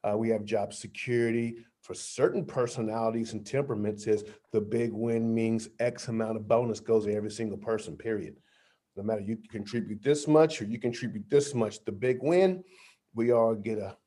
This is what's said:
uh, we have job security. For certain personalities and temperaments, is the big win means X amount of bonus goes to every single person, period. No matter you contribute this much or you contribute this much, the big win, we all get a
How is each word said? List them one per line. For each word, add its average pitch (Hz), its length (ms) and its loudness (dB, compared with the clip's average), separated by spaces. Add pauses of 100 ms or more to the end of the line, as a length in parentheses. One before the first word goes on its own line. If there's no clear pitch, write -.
uh, 104 140 2
we 113 140 2
have 107 140 2
job 101 280 -2
security. 117 840 -2 (240)
For 92 120 -12
certain 180 500 0
personalities 113 920 -2
and 104 120 -8
temperaments, 107 600 -2
is 104 180 2 (280)
the 107 80 4
big 110 320 -2
win 113 420 0
means 113 340 0 (100)
X 120 300 -2
amount 110 280 -2
of 107 120 -8
bonus 117 320 2
goes 110 240 2
to 104 100 0
every 104 160 -2
single 104 280 -6
person, 107 380 -4
period. 104 400 -6 (600)
No 98 60 -10
matter 107 180 -2
you 110 180 -6 (100)
contribute 104 540 -6
this 147 240 0
much 156 340 6
or 107 40 -4
you 110 140 -4
contribute 113 520 -4
this 143 240 4
much, 110 300 -2
the 104 80 -4
big 127 280 0
win, 180 440 4 (500)
we 117 180 4
all 113 220 6
get 107 240 -4
a 98 180 -8 (100)